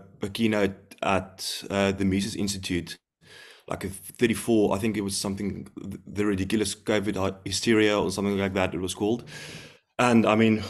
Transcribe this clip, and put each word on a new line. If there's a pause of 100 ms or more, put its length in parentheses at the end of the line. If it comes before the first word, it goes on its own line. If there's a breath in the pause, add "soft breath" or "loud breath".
(240)
a
keynote
at,
uh,
the
Mises
Institute, (680 loud breath)
like,
a
thirty-four,
I
think
it
was
something, (120)
th-,
the
ridiculous
covid
hy-,
hysteria
or
something
like
that
it
was
called. (720 loud breath)
And,
I
mean,